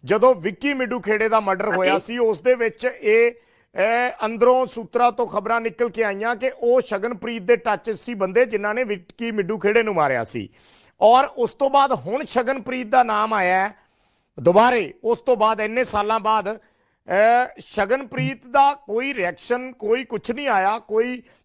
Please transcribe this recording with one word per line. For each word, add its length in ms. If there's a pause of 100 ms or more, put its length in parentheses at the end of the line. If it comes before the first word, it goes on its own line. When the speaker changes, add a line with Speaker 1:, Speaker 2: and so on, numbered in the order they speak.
Speaker 1:
ਜਦੋਂ 300
ਵਿੱਕੀ 380
ਮਿੱਡੂ 260
ਖੇੜੇ 300
ਦਾ 100
ਮਰਡਰ 260
Speaker 2:
ਹਾਂਜੀ। 120
Speaker 1:
ਹੋਇਆ 200
ਸੀ, 200
ਉਸ 240
ਦੇ 140
ਵਿੱਚ 300
ਇਹ, 460 (440)
ਇਹ 500
ਅੰਦਰੋਂ 400
ਸੂਤਰਾਂ 460
ਤੋਂ 160
ਖਬਰਾਂ 340
ਨਿਕਲ 280
ਕੇ 140
ਆਈਆਂ 320
ਕਿ 240
ਉਹ 220
ਸ਼ਗਨਪ੍ਰੀਤ 600
ਦੇ 140
ਟੱਚ 360
'ਚ 0
ਸੀ 220
ਬੰਦੇ 320
ਜਿਨ੍ਹਾਂ 280
ਨੇ 100
ਵਿੱਕੀ 480
ਮਿੱਡੂ 260
ਖੇੜੇ 260
ਨੂੰ 120
ਮਾਰਿਆ 280
ਸੀ। 260 (520)
ਔਰ 240
ਉਸ 280
ਤੋਂ 160
ਬਾਅਦ 240
ਹੁਣ 320
ਸ਼ਗਨਪ੍ਰੀਤ 600
ਦਾ 160
ਨਾਮ 300
ਆਇਆ 360
ਹੈ 180 (520)
ਦੁਬਾਰੇ, 540 (100)
ਉਸ 180
ਤੋਂ 160
ਬਾਅਦ 240
ਇੰਨੇ 220
ਸਾਲਾਂ 360
ਬਾਅਦ 400 (500)
ਅਹ, 480
ਸ਼ਗਨਪ੍ਰੀਤ 880
ਦਾ 260
ਕੋਈ 400
ਰਿਐਕਸ਼ਨ, 580
ਕੋਈ 320
ਕੁਛ 280
ਨਹੀਂ 160
ਆਇਆ, 320
ਕੋਈ 440 (220)